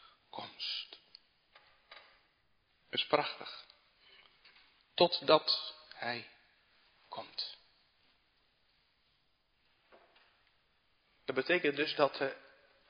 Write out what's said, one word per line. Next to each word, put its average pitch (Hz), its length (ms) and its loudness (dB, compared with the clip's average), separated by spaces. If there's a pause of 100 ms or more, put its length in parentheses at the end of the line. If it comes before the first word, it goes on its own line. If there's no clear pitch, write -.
(300)
komst. - 680 -10 (1900)
Dat - 120 -2
is - 60 -2
prachtig. - 600 -2 (1300)
Totdat - 800 4 (200)
hij 117 360 -8 (800)
komt. - 480 -10 (3750)
Dat 131 80 -2
betekent 147 400 2
dus 147 180 0
dat, 143 260 2
eh, 135 80 0 (600)